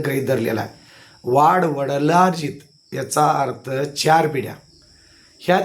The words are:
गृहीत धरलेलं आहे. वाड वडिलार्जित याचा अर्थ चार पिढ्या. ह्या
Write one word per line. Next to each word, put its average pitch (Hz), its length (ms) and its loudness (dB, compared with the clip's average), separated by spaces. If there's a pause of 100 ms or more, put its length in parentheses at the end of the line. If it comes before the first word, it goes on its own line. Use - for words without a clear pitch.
गृहीत 135 220 -2
धरलेलं 113 340 0
आहे. 107 80 -8 (540)
वाड 156 420 2
वडिलार्जित 147 960 0 (340)
याचा 147 380 0
अर्थ 135 380 -4 (280)
चार 156 300 4
पिढ्या. 135 260 -6 (880)
ह्या 185 240 2